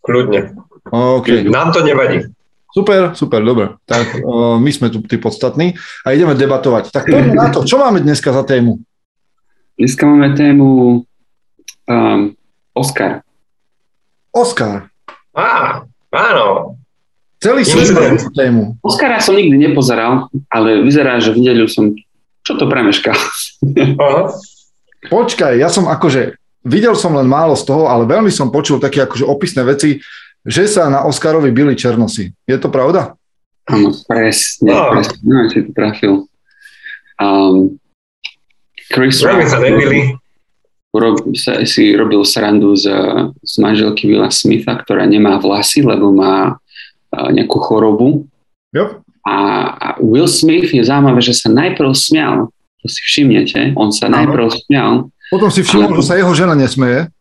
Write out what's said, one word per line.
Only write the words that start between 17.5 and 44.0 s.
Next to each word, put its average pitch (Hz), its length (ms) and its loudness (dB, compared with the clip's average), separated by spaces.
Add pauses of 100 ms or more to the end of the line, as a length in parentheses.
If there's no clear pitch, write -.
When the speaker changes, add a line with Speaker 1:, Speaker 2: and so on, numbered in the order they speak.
Speaker 2:
svet 160 280 2
má - 160 4
Speaker 1:
Incident. - 120 2
Speaker 2:
tú - 140 -6
tému. 123 300 2 (180)
Speaker 3:
Oscara 226 380 -2
som 190 160 0
nikdy 165 260 4
nepozeral, 127 640 0 (240)
ale 110 320 2
vyzerá, 135 380 2
že 110 120 0
v 117 120 2
nedeľu 117 260 2
som... 110 160 -2 (560)
Čo - 140 -8
to 302 120 -2
premeškal. 113 460 0 (480)
<laughs> 139 400 0
Speaker 1:
Aha. 147 320 0 (720)
Speaker 2:
Počkaj, 170 560 0
ja 156 80 2
som 175 160 0
akože... 143 480 -2 (300)
Videl 208 320 2
som 175 180 -2
len 139 140 2
málo 147 260 2
z - 140 -2
toho, 151 180 0
ale 120 220 2
veľmi 196 240 2
som 143 180 -2
počul 143 300 -2
také 139 240 0
akože 127 200 -4
opisné 139 400 -4
veci, 143 360 0 (420)
že 160 260 -2
sa 202 200 0
na 139 160 0
Oscarovi 156 480 0
bili 135 240 2
černosy. 110 560 -2 (120)
Je 131 140 -2
to 131 120 -4
pravda? 143 500 -2 (460)
Speaker 3:
Áno, 101 260 0 (100)
presne, - 680 -2
Speaker 1:
Á. 147 200 0
Speaker 3:
presne. 107 300 -2
Neviem, 120 280 2
či 110 120 -2
to 95 120 -6
trafil. 107 420 -2 (1000)
Ehm, 98 600 2 (1120)
Chris 131 300 0
Speaker 1:
Veľmi 190 240 2
Speaker 3:
Rock 143 60 0
Speaker 1:
sa 127 100 0
nebili. - 420 2 (880)
Speaker 3:
urob-, 107 420 0
sa, 117 320 -4
si 107 280 2
robil 104 300 2
srandu 104 520 2
z, 98 160 0 (460)
z - 200 -16
manželky 107 480 0